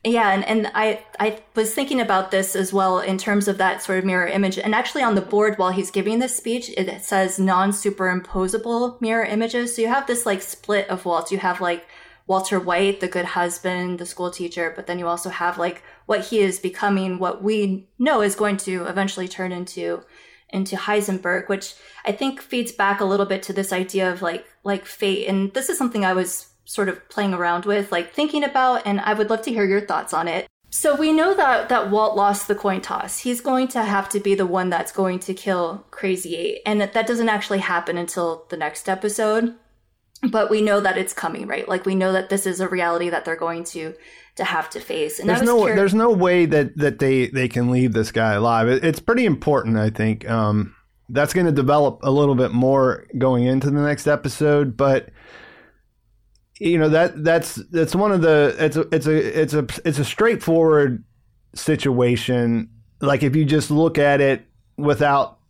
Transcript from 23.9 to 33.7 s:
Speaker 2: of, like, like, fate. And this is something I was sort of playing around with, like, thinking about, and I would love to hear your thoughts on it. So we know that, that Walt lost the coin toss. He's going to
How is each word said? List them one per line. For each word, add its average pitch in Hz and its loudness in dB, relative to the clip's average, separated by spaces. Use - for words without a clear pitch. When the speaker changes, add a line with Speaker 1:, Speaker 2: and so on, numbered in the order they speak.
Speaker 2:
of, 180 -8
like, 175 -6
like, 196 -4
fate. - -2
And 196 0
this 262 -4
is 370 -2
something 233 -2
I 185 2
was 185 -2
sort 196 -2
of - -8
playing 196 -2
around 175 -2
with, 202 -2
like, 175 -4
thinking 294 -2
about, 254 2
and 202 0
I 214 0
would 214 0
love 220 0
to 285 -6
hear 220 0
your 196 2
thoughts 165 -4
on 165 -2
it. 170 -4
So 294 2
we 311 2
know 330 4
that, - 2
that 226 0
Walt 214 2
lost 202 2
the 208 0
coin 190 -2
toss. - -6
He's 240 -4
going 262 0
to 247 -2